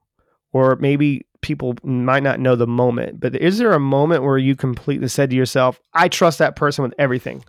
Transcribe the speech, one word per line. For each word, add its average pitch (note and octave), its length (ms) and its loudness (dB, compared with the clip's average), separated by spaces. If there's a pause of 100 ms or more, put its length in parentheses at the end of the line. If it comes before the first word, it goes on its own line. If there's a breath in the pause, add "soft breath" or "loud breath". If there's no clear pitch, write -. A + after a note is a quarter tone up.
(520)
or C3 240 4
maybe C#3+ 500 0 (160)
people C#3 400 -6
might C3 400 0
not C3+ 180 -2
know B2+ 160 2
the A#2 100 0
moment, A#2+ 540 -2
but - 160 -4
is F#3+ 220 0
there A#3 140 2
a D3+ 80 4
moment C#3 420 2
where C3+ 160 2
you C3+ 180 0
completely C3 520 -4
said C#3 220 0
to B2+ 60 0
yourself, B2+ 440 0 (140)
"I E3+ 140 4
trust E3+ 300 2
that C#3 180 0
person C#3+ 260 -2
with B2 160 -4
everything"? B2+ 500 -2